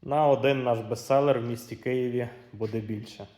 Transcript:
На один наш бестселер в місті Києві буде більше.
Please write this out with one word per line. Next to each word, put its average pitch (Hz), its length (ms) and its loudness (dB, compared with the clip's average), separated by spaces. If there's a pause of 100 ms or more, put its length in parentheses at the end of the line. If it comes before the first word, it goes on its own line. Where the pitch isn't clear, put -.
На 147 200 4
один 135 360 4
наш 120 160 2
бестселер 127 600 2
в 117 40 -4
місті 117 320 -8
Києві 123 540 -2 (240)
буде 110 260 -4
більше. 104 480 -10 (100)